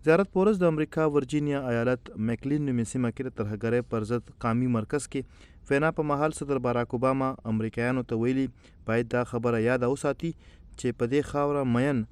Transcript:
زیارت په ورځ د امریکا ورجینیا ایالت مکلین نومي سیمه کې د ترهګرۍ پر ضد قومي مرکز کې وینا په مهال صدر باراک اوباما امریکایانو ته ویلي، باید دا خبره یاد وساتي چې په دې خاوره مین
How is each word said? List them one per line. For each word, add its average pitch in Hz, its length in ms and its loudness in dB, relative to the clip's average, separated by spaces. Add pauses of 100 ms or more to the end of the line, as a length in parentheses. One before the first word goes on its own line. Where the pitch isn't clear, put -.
زیارت 175 260 4
په 190 80 4
ورځ 202 180 4
د 175 120 6
امریکا 156 420 0
ورجینیا 143 440 0 (120)
ایالت 120 420 0 (160)
مکلین 139 400 -2
نومي 120 220 0
سیمه 123 240 -2
کې 131 100 -8
د 131 160 -8
ترهګرۍ 113 540 -2
پر 110 180 -2
ضد 120 180 -4 (140)
قومي 120 320 2
مرکز 113 380 -4
کې - 340 -10 (220)
وینا 147 260 4
په 151 140 0
مهال 147 260 0
صدر 139 260 -2
باراک 120 340 0
اوباما 131 300 0 (240)
امریکایانو 117 520 -2 (100)
ته 113 80 0
ویلي، 131 260 2 (400)
باید 113 240 0
دا 123 100 0 (120)
خبره 117 320 0
یاد 123 260 2
وساتي 143 400 -2
چې - 720 -8
په 117 100 0
دې 143 160 2
خاوره 143 320 0 (140)
مین 131 260 2 (120)